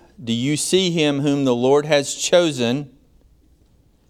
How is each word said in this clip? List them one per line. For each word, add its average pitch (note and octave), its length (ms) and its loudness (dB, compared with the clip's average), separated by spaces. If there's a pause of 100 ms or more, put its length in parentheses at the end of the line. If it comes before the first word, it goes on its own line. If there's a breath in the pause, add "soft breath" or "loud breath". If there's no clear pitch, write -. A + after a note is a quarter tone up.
(200 loud breath)
"Do A#2 140 -4
you C3+ 240 -2
see F#3 320 0
him D3+ 300 0
whom C#3+ 260 0
the B2+ 80 2
Lord C3+ 320 2
has D3 300 -2
chosen? C#3+ 840 -2 (1120)